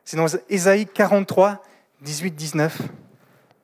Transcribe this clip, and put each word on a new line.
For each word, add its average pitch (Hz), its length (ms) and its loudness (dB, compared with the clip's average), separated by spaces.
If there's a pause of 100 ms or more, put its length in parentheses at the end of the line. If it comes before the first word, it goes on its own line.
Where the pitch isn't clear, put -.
C'est 156 140 -8
dans 160 80 2 (240)
Ésaïe 196 360 2
quarante-trois, 196 760 2 (400)
dix-huit, 151 300 -8
dix-neuf. 156 500 -2 (800)